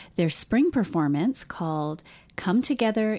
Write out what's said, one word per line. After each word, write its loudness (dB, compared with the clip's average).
their 2
spring 2
performance 0
called -4
Come 0
Together 0